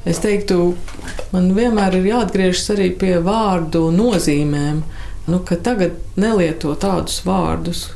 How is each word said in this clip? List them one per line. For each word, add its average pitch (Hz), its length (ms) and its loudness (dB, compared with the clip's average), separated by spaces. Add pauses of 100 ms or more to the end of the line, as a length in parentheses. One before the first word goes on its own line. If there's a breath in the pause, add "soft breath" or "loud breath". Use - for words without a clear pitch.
Es 170 200 -2
teiktu, 185 540 2 (540 loud breath)
man 185 220 2
vienmēr 202 460 2
ir 185 80 2
jāatgriežas 190 640 0
arī 196 220 0
pie 180 260 0
vārdu 170 720 0
nozīmēm, 151 920 2 (380 loud breath)
nu, 180 200 0
ka 175 160 -2
tagad 185 400 0 (140)
nelieto 175 640 0
tādus - 480 -2
vārdus 90 720 -2